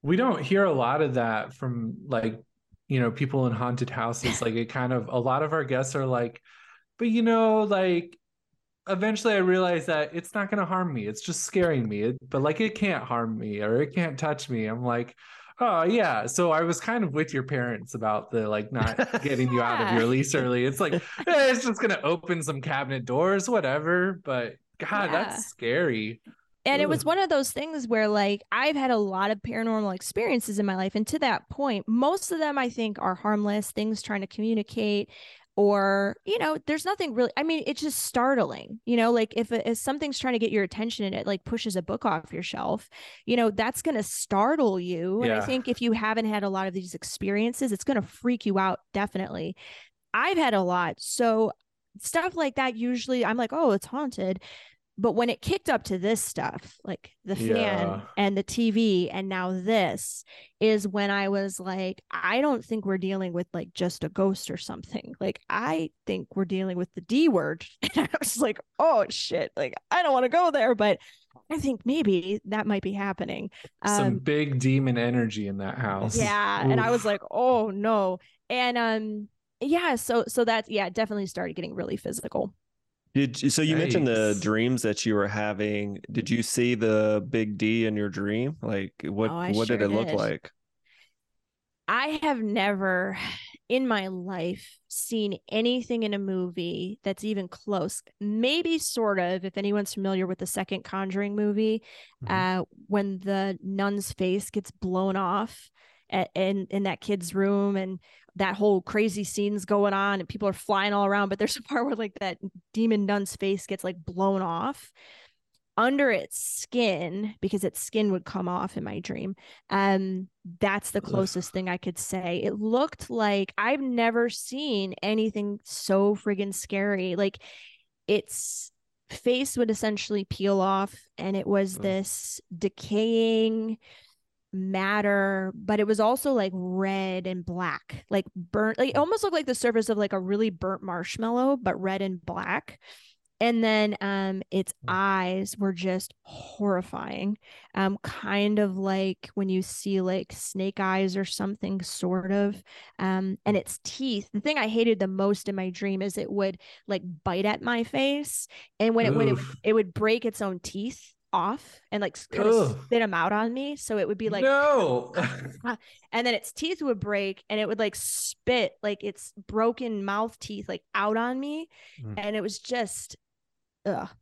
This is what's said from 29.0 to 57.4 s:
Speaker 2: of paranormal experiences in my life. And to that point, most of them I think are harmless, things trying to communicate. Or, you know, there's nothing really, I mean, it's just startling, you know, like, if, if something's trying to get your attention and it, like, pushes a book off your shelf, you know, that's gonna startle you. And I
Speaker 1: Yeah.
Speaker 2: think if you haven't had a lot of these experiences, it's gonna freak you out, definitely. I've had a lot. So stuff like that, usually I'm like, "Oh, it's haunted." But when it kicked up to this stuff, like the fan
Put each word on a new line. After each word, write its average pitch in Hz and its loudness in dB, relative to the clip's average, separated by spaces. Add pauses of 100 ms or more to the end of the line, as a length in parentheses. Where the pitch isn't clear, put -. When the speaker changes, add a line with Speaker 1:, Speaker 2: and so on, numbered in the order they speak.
Speaker 2:
of 214 -2
paranormal 220 -2
experiences 220 -2
in 208 2
my 190 0
life. 190 -2
And 214 0
to 311 -2
that 254 0
point, 254 -2
most 277 2
of 330 -2
them 294 0
I 254 0
think 220 -4
are 185 0
harmless, 208 0
things 214 -2
trying 202 -4
to 196 -6
communicate. 214 0 (460)
Or, 196 4
you 427 0
know, 311 0 (100)
there's 302 -2
nothing 359 -2
really, 233 2
I 277 0
mean, 320 0
it's - -2
just 302 -2
startling, 226 0
you 240 2
know, 233 6
like, 226 2
if, 233 0
if 226 0
something's 285 -2
trying 262 -2
to 233 2
get 226 2
your 202 2
attention 220 -4
and 196 -2
it, - -4
like, 196 -4
pushes 220 -4
a 185 -2
book 202 -6
off 165 -2
your 165 -6
shelf, - -4 (360)
you 233 2
know, 233 4
that's 220 -2
gonna 262 0
startle 214 2
you. 180 -2
And 233 2
I 220 2
Speaker 1:
Yeah. 202 -2
Speaker 2:
think 254 -2
if 240 0
you 233 2
haven't 220 0
had 214 0
a 202 0
lot 190 -2
of 185 -6
these 180 -8
experiences, 214 -2
it's 196 -4
gonna 247 2
freak - -2
you 196 2
out, 190 0 (120)
definitely. 190 -4 (600)
I've 330 2
had 262 4
a 196 4
lot. 180 0
So 220 2 (480)
stuff 339 -2
like 320 -2
that, 262 0
usually 247 0
I'm 214 0
like, 240 -2
"Oh, 294 4
it's 294 0
haunted." 196 -4 (580)
But 208 2
when 233 2
it - -4
kicked - 0
up 262 2
to 190 -2
this 208 2
stuff, - -6
like - -10 (120)
the 190 -2
fan 196 0